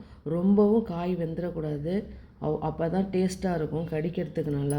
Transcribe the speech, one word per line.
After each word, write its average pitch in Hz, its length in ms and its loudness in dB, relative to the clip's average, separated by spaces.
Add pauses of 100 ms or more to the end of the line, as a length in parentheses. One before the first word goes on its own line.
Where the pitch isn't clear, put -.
(340)
ரொம்பவும் 202 540 6
காய் 175 320 -2
வெந்துடக்கூடாது. 160 720 -4 (520)
அவ்-, 151 140 0 (100)
அப்போ 160 260 -2
தான் 190 180 2
டேஸ்ட்டாக 185 460 0
இருக்கும், 156 340 -2
கடிக்கிறதுக்கு 160 640 -2
நல்லா 143 220 0